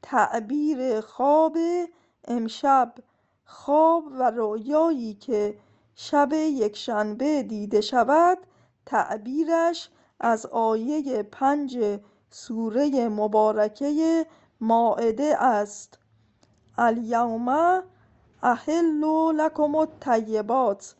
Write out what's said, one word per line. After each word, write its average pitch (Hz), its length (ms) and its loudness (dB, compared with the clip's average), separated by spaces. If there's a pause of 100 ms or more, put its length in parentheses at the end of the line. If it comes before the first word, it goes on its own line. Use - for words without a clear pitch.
تعبیر 254 1000 -2
خواب 302 560 2 (680)
امشب: 240 680 0 (520)
خواب 320 580 2 (160)
و 247 120 2
رویایی 233 840 -2
که 208 440 -4 (380)
شب 285 380 0
یکشنبه 247 1080 -2
دیده 208 380 -2
شود، 285 560 2 (480)
تعبیرش 294 1040 -2 (300)
از 226 260 -2
آیهٔ 226 760 -2
پنج 247 760 -2 (300)
سورهٔ 233 800 -2
مبارکهٔ 214 1160 0 (380)
مائده 233 800 2
است: 208 560 -2 (760)
الیوم 233 720 0 (920)
احل 302 640 0 (300)
لکم 302 400 0
الطیبات. 226 1200 -2